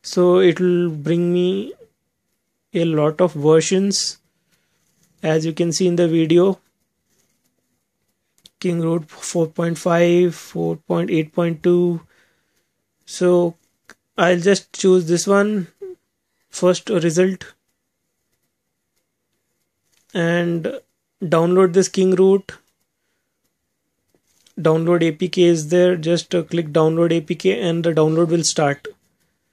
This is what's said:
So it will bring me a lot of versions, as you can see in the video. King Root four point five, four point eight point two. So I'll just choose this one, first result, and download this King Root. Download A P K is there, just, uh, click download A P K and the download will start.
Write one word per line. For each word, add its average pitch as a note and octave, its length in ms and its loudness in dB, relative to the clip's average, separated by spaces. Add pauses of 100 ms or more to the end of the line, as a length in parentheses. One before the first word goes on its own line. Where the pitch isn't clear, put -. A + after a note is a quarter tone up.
So F3+ 360 2
it F3+ 220 2
will F3 300 0
bring E3+ 420 -2
me F#3+ 400 -4 (1000)
a E3+ 120 -2
lot D#3 360 0
of F3+ 120 2
versions, E3 840 0 (1040)
as D#3+ 220 -2
you E3 80 -4
can E3+ 200 -2
see F3+ 160 0
in F3 80 0
the F3 100 2
video. E3+ 540 2 (2000)
King E3+ 200 -4
Root E3 300 -4
four - 380 -4
point E3+ 280 -4
five, F3 580 2
four E3 420 -6
point F3 340 -4
eight D#3 240 -2
point E3+ 280 -4
two. F3 380 0 (1040)
So F3 500 0 (600)
I'll F3 220 2
just F#3+ 340 -2
choose F#3 360 2
this E3+ 180 -2
one, G3+ 400 0 (840)
first - 420 -2
result, F3+ 540 -2 (2750)
and E3+ 680 -2 (420)
download F3 500 2
this F#3 160 2
King F#3 260 0
Root. F#3+ 380 2 (2000)
Download E3 420 2
A E3 100 0
P F3 180 -6
K F3+ 140 2
is D#3+ 260 2
there, F3+ 260 2
just, E3 380 -4
uh, E3+ 80 0
click E3 260 -6
download D#3+ 440 2
A E3 100 0
P E3+ 120 -6
K G3 320 -2
and E3+ 160 -2
the E3 120 -2
download D#3+ 340 2
will E3 160 0
start. C#3+ 440 -2 (640)